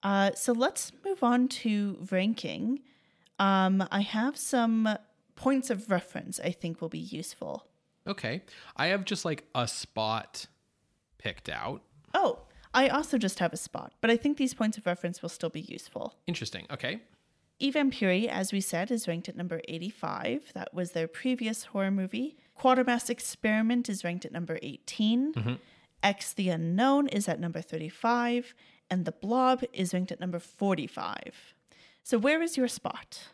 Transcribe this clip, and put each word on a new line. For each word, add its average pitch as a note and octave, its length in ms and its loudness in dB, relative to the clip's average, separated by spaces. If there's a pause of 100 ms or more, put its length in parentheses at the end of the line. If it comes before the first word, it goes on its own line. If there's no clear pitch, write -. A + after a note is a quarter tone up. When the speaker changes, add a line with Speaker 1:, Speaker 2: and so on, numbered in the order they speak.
Speaker 1:
Uh, G3 300 4
so - 200 0
let's B3+ 400 0 (120)
move G4 180 -2
on B3 260 6
to G#3 600 -2
ranking. G3 720 0 (580)
Um, F#3+ 520 6
I G3+ 120 2
have A3 340 0
some A3+ 640 2 (360)
points C4 360 2
of G#3+ 200 -2
reference - 480 -2
I F3 140 -2
think E3 280 -6
will E3 100 -6
be D#3+ 80 -8
useful. - 680 -10 (400)
Speaker 2:
Okay. A2+ 360 -6 (340)
I D3+ 120 0
have F#3+ 160 2
just, F#3+ 200 -4
like, D#3+ 200 -4 (100)
a B2 120 2
spot - 800 -4 (720)
picked - 300 -8
out. D2 340 -6 (300)
Speaker 1:
Oh, F#4+ 280 2 (320)
I C4 160 6
also C#4 300 0
just G3+ 200 0
have E3+ 140 0
a - 40 -8
spot, - 440 -10
but A3+ 100 2
I A#3 60 6
think D4 200 0
these C4 180 0
points G#3+ 220 0
of - 100 -6
reference F3 360 -4
will E3+ 80 -6
still - 200 -6
be D#3 120 -8
useful. - 520 -10 (120)
Speaker 2:
Interesting. A2 440 -6
Okay. D#3 300 -4 (600)
Speaker 1:
E C#4 100 2
Vampiri, A#3 560 2
as F#3+ 260 -2
we G3 80 2
said, F#3 300 0
is A#3 160 -2
ranked E3+ 220 -4
at F#3 80 -10
number E3+ 320 -4
eighty-five. - 840 -6
That - 200 -8
was F3+ 160 -2
their E3 160 -2
previous A3+ 600 -4
horror G3 260 0
movie. G#3 440 -2 (220)
Quatermass B3+ 500 4
Experiment A3+ 800 2
is G3 140 -2
ranked F3 220 -4
at E3+ 80 -10
number D#3+ 280 -4
eighteen. A3+ 720 0
Speaker 2:
Mm-hmm. A#2+ 220 0 (480)
Speaker 1:
X G3+ 300 0
the F#3+ 160 0
Unknown F#3+ 580 4
is G3+ 220 0
at E3 100 0
number E3 240 -4
thirty-five. A#3+ 920 -2 (360)
And F#3 140 0
The G3+ 80 -4
Blob B3+ 500 2 (100)
is F#3 220 -2
ranked F#3 160 0
at E3+ 80 -8
number F3 220 -4
forty-five. - 1120 -4 (480)
So - 160 0
where D4 240 4
is E4+ 140 -2
your B3+ 100 2
spot? - 680 -8